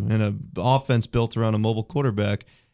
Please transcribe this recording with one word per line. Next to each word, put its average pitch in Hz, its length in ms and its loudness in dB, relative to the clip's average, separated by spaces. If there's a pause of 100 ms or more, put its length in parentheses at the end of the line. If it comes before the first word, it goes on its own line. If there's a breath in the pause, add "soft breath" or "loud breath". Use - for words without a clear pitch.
and 110 140 2
an 104 340 -4
offense 123 500 2
built 117 300 -2
around 113 180 2
a 107 40 0
mobile 110 260 0
quarterback, 104 600 -2 (300 soft breath)